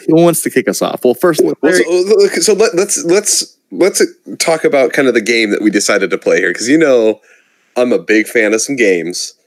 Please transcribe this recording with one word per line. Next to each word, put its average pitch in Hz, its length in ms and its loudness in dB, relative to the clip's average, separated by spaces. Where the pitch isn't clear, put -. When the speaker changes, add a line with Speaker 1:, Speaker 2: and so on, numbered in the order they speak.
Speaker 1:
who 165 140 2
wants 170 220 2
to 175 60 -4
kick 180 200 -2
us 185 120 -2
off? - 220 -6
Well, 240 100 4
first, 175 300 -2
Speaker 2:
Well, 151 180 -2
Speaker 1:
Larry 175 220 2
Speaker 2:
so, 165 80 -8
look, 196 420 2
so - 200 0
let, 196 220 0
let's, 185 280 -2
let's, - 540 -2
let's 190 300 0
talk 160 240 -2
about 143 300 0
kind 135 160 0
of 117 40 2
the 117 80 2
game 113 300 0
that - 100 -2
we 107 80 2
decided 98 400 0
to - 80 -4
play 87 220 0
here, 90 140 0
'cause, 107 160 -6
you 151 80 4
know, 120 420 2
I'm 123 160 0
a 101 80 0
big 110 280 0
fan 107 260 0
of 110 80 0
some 139 160 -6
games 90 580 -2